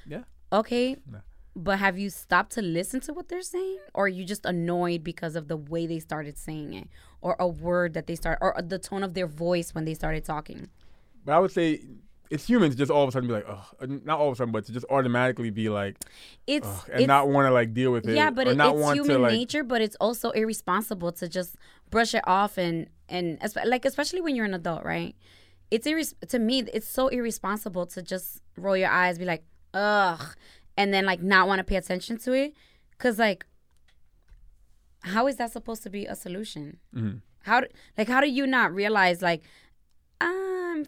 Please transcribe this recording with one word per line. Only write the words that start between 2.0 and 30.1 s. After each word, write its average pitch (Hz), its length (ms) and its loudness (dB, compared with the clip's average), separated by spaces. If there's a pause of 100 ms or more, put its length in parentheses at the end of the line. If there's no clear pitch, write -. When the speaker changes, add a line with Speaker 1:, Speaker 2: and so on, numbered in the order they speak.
Speaker 2:
stopped - 440 0
to 226 80 -4
listen 185 400 -2
to 302 120 -10
what 349 160 -12
they're 359 120 -6
saying? 381 380 -6 (140)
Or 196 120 0
are 196 40 2
you 185 160 -6
just 202 200 -6
annoyed 175 600 0
because 165 320 -8
of 151 100 -8
the 160 80 -6
way 160 320 -6
they 165 120 -6
started 156 380 -8
saying 156 360 -10
it? 92 160 -14 (320)
Or 175 180 -2
a 180 80 2
word 175 460 0
that 160 140 -8
they 170 80 -6
start, 165 260 -2
or 185 200 2
the 180 180 -6
tone 196 240 -8
of 185 100 -4
their 180 140 -2
voice 170 460 -2
when 156 120 -4
they 160 80 -4
started 156 320 -4
talking? - 440 -10 (560)
Speaker 1:
But 139 80 -4
I 165 60 8
would 190 120 4
say 165 300 0 (480)
it's 151 160 -6
human 220 260 6
to 117 60 -2
just 135 140 2
all 147 120 6
of 131 60 4
a - 20 -2
sudden 123 160 0
be 120 60 -2
like, 104 140 -4
"Ugh," 98 180 -12 (160)
and 135 240 -8
not 151 140 0
all 147 80 4
of 131 60 0
a - 20 -6
sudden, 117 180 -2
but 107 120 -2
to 113 80 -14
just 120 160 -6
automatically 123 600 2
be 110 200 -2
like, 101 280 -2 (480)
Speaker 2:
It's, 285 220 -2
Speaker 1:
"Ugh," 98 240 -10
and - 100 4
Speaker 2:
it's 131 60 6
Speaker 1:
not 139 220 6
wanna, 139 220 6
like, 117 220 4
deal 127 200 2
with 110 140 -2
it, 110 80 2
Speaker 2:
Yeah, - 140 6
but - 180 0
Speaker 1:
or - 40 6
Speaker 2:
it, - 60 2
Speaker 1:
not 147 180 6
Speaker 2:
it's 151 60 0
Speaker 1:
want 147 160 4
to, 294 60 0
Speaker 2:
human 139 200 4
Speaker 1:
like 120 80 6
Speaker 2:
nature, 247 320 0
but 240 180 0
it's 214 180 -2
also 233 320 0
irresponsible 208 840 -2
to 175 140 -8
just 175 280 -6 (340)
brush 226 240 2
it 226 140 0
off 196 300 2
and, 170 300 -2 (220)
and 175 320 -4
espe-, - 240 -4
like, 247 200 2
especially 294 360 -2
when 311 160 -2
you're 226 80 0
an 196 80 -2
adult, 170 320 -6
right? 170 300 -6 (560)
It's 226 160 0
irres-, 311 260 -2 (160)
to 254 100 0
me, 233 200 2 (140)
it's 220 140 -6
so 262 220 0
irresponsible 202 800 -4
to 185 140 -12
just - 400 -10 (160)
roll 190 200 2
your 185 120 2
eyes, 180 280 2
be 180 80 -6
like, 175 180 -4 (300)
"Ugh," 190 600 2 (420)